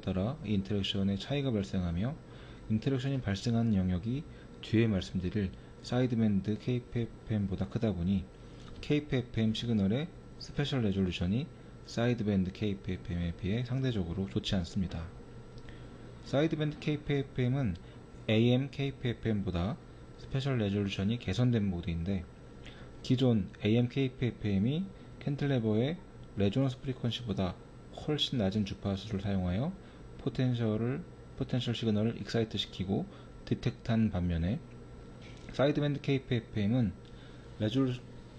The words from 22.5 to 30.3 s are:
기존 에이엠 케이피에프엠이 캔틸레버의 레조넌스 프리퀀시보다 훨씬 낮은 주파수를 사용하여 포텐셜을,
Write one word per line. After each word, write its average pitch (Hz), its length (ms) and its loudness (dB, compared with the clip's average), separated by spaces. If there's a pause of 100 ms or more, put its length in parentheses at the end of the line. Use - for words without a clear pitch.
기존 123 480 4 (140)
에이엠 120 240 6
케이피에프엠이 127 960 0 (340)
캔틸레버의 135 800 2 (380)
레조넌스 127 440 2
프리퀀시보다 104 720 -2 (520)
훨씬 143 320 0
낮은 101 260 4
주파수를 98 560 -2
사용하여 98 520 2 (460)
포텐셜을, 120 840 2 (340)